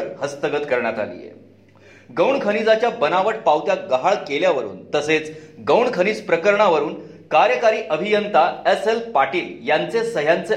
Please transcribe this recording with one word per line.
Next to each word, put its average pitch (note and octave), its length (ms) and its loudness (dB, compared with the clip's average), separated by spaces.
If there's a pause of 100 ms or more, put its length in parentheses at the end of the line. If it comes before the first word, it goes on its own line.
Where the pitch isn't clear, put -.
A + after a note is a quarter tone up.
(220)
हस्तगत C#3+ 480 -4
करण्यात A2+ 300 -2
आली - 280 -8
आहे. - 40 -18 (840)
गौण B3+ 240 2
खनिजाच्या A3 480 2
बनावट F3+ 460 0
पावत्या D3+ 400 2
गहाळ C3 380 0
केल्यावरून C#3 640 -2 (180)
तसेच D3+ 420 -2 (300)
गौण F#3 260 4
खनिज F#3+ 280 -2
प्रकरणावरून E3+ 760 2 (360)
कार्यकारी A3 500 2
अभियंता F3+ 840 0
एस F#3+ 220 2
एल A3+ 240 -2
पाटील C3+ 560 -2
यांचे E3+ 360 0
सह्यांचे E3+ 540 0